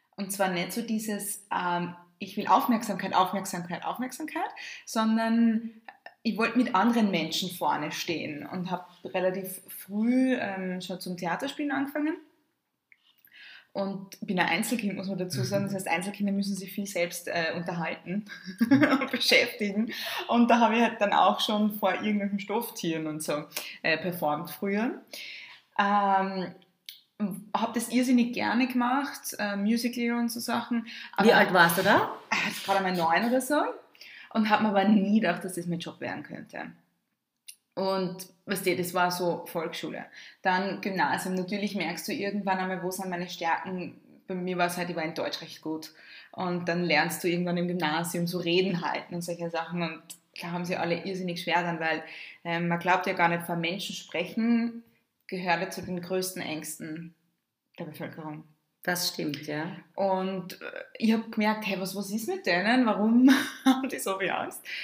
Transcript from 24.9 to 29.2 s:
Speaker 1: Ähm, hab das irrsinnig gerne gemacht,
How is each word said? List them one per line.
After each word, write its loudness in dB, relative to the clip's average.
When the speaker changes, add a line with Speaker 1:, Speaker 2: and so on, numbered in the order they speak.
Speaker 1:
Ähm, 2
hab -2
das -2
irrsinnig 4
gerne 2
gemacht, -2